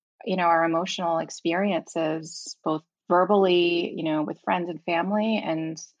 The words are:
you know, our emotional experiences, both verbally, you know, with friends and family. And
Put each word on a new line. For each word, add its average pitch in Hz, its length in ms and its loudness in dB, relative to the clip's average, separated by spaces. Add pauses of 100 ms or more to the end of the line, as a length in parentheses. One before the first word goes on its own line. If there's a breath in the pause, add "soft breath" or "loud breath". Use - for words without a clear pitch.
(240)
you 185 120 -2
know, 180 80 0
our 165 200 4
emotional 165 540 -2
experiences, 165 1500 -4
both 156 180 -2 (260)
verbally, 180 880 4
you 160 80 -6
know, 156 180 0
with 156 200 -6
friends 175 260 -2
and 160 160 -10
family. 208 600 0
And 160 360 -4 (200)